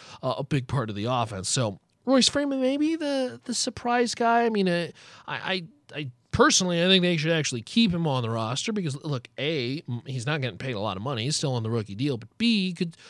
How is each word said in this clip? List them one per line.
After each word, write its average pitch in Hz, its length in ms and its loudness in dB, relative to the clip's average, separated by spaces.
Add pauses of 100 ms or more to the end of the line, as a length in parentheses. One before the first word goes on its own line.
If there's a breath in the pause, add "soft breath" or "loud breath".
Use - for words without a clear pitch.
(220 loud breath)
uh, 127 140 -2
a 139 80 -4
big 135 240 -2
part 123 220 -2
of 101 60 -8
the 101 100 -2
offense. 110 420 -2
So 110 320 -2 (240)
Royce 254 240 6
Freeman 277 320 0
may 262 160 2
be 302 200 0
the, 269 480 -2
the 233 100 -4
surprise 240 600 0
guy. 233 300 4
I 233 60 2
mean, 202 180 2
uh, 170 200 0 (380 loud breath)
I, 147 80 -8
I, 180 300 -4 (300)
I 143 160 -8 (220)
personally, 185 500 4
I 180 40 4
think 190 160 6
they 175 140 4
should 156 160 0
actually 139 300 -2
keep 226 300 2
him 170 140 0
on 131 160 2
the 113 80 -2
roster 117 420 -2
because, 165 320 -4
look, 143 240 -4 (100)
A, 139 500 -2
m-, 120 160 -6
he's 123 220 -6
not 151 140 0
getting 113 180 -4
paid 131 160 -6
a 98 60 -6
lot 101 160 -4
of 98 60 -6
money. 120 220 -4
He's 151 120 -2
still 135 180 -2
on 120 80 -2
the 110 80 -2
rookie 110 240 -2
deal. 127 240 -2
But - 180 -18
B, 208 360 2
could, 170 240 -4 (140 loud breath)